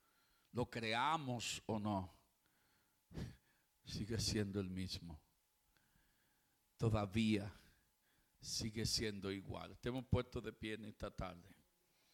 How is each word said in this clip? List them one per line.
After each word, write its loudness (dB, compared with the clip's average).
lo 0
creamos 2
o 2
no, 2
sigue -2
siendo 2
el 0
mismo. -4
Todavía 4
sigue -2
siendo 0
igual. -6
Estemos -4
puestos 0
de -6
pie -6
en -6
esta -8
tarde. -10